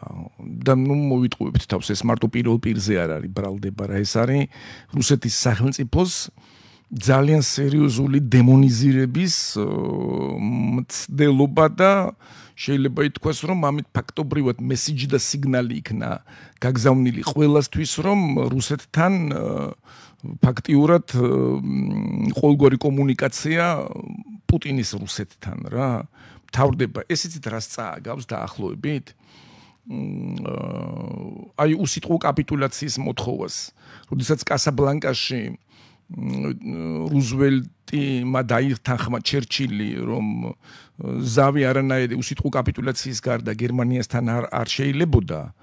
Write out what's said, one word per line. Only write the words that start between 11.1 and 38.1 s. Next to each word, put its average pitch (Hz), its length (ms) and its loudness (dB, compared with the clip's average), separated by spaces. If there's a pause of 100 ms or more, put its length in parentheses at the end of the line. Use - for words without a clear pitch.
და 185 240 4 (600)
შეიძლება 139 520 0
ითქვას, 151 400 -4
რომ 175 180 -2
ამით 147 280 0
ფაქტობრივად 131 720 -2
მესიჯი 131 460 -2
და 135 100 2
სიგნალი 127 560 0
იქნა - 340 -6 (460)
გაგზავნილი 127 640 2
ყველასთვის, 147 760 2
რომ 196 220 2 (240)
რუსეთთან, 147 720 0 (120)
აა, - 420 -4 (640)
ფაქტიურად, 151 760 4
აა, 123 160 2 (320)
მ, - 760 -2
ყოველგვარი 143 480 6
კომუნიკაცია 139 840 0 (800)
პუტინის 139 480 0
რუსეთთან, - 720 -10
რა, 127 240 -2 (540)
მთავრდება. 127 640 0
ეს 165 200 -2
იცით, 165 200 -12
რას 113 220 -8
წააგავს 117 580 -10
დაახლოებით? - 800 -6 (760)
მ, 90 580 -8
აა, - 1300 -6
აი, 156 60 4
უსიტყვო 165 440 -2
კაპიტულაციის 143 800 -2
მოთხოვას. 110 580 -6 (500)
როდესაც 139 360 -2
კასაბლანკაში, 139 1000 0 (640)
მ, 78 1080 -6
რუზველტი 139 920 0 (200)